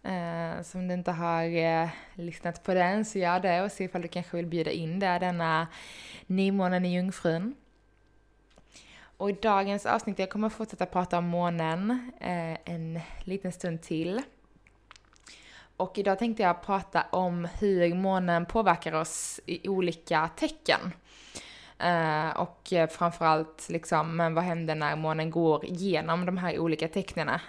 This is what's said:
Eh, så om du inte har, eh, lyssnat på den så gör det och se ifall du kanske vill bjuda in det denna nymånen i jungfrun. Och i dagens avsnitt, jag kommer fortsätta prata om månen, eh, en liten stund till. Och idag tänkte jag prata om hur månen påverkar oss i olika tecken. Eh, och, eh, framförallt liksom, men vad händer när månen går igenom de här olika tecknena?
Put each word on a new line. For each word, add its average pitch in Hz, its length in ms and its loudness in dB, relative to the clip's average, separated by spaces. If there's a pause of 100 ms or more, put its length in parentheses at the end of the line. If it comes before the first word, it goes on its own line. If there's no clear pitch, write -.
Eh, 170 600 -4
så 175 160 -10
om 180 100 -4
du 180 60 0
inte 180 160 -2
har, 165 340 0
eh, 165 440 2 (260)
lyssnat 170 480 -8
på 190 120 0
den 185 300 4
så 208 140 -4
gör 180 220 4
det 180 220 2
och 202 100 -2
se - 120 -4
ifall 180 180 -6
du 170 60 -8
kanske 175 280 -6
vill 170 100 -2
bjuda 160 240 0
in 165 280 -2
det 185 200 2
denna 165 480 0 (600)
nymånen 185 580 2
i 180 100 0
jungfrun. 180 600 0 (1600)
Och 196 140 0
i - 20 2
dagens 202 540 2
avsnitt, 220 320 0
jag 190 120 0
kommer 214 180 0
fortsätta 220 380 -6
prata 180 320 0
om 175 60 0
månen, 175 960 0
eh, 170 540 -6
en 165 260 -6 (240)
liten 185 280 -6
stund 165 300 -6
till. 175 400 -2 (1600)
Och 185 200 -4
idag 196 200 4
tänkte 226 240 0
jag 175 200 4
prata 190 480 0
om 175 380 0 (120)
hur 180 340 4
månen 180 520 2
påverkar 175 460 2
oss - 540 -4
i - 220 -6
olika 170 680 2
tecken. - 560 0 (840)
Eh, 160 520 2
och, - 420 -4
eh, 165 160 4
framförallt 160 800 2
liksom, 165 480 0
men 165 180 2
vad 165 100 2
händer 165 300 -2
när 151 220 0
månen 156 340 -2
går 160 340 4
igenom 175 640 0
de 185 120 -2
här 175 200 -2
olika 160 300 0
tecknena? 160 600 -2